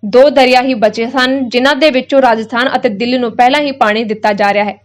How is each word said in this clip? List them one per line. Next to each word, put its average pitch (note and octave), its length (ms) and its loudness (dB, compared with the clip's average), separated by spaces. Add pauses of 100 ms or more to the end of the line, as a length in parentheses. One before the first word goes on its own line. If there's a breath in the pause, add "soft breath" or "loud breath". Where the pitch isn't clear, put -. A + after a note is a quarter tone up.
ਦੋ B3 260 4
ਦਰਿਆ B3+ 320 2
ਹੀ C4 120 -2
ਬਚੇ A3 320 -2
ਸਨ, C4 420 -2
ਜਿਨ੍ਹਾਂ C4 280 0
ਦੇ D4+ 140 2
ਵਿੱਚੋਂ C4 320 0
ਰਾਜਸਥਾਨ A#3 540 0
ਅਤੇ A#3+ 120 -2
ਦਿੱਲੀ A#3+ 300 -4
ਨੂੰ A#3+ 180 -6
ਪਹਿਲਾਂ B3+ 240 2
ਹੀ C#4+ 120 -4
ਪਾਣੀ A3+ 320 -2
ਦਿੱਤਾ G#3+ 280 -2
ਜਾ G3+ 200 0
ਰਿਹਾ G3+ 120 0
ਹੈ। G3+ 200 -8